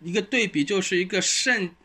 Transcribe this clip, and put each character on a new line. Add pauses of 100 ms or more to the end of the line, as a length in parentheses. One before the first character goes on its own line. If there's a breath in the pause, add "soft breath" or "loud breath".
一
个
对
比，
就
是
一
个
圣-，